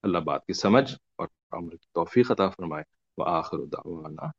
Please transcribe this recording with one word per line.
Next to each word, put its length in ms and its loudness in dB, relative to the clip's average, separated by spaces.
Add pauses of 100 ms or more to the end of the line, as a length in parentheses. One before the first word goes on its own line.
अल्लाह 180 2
बात 240 -2
की 80 -4
समझ 300 6 (340)
और 100 -6 (260)
अमल 160 -8
की 240 -20
तौफीक 360 4
अता 180 2
फरमाए। 360 -6 (340)
व 40 -2
आखिरु 440 -2
दावाना 720 -10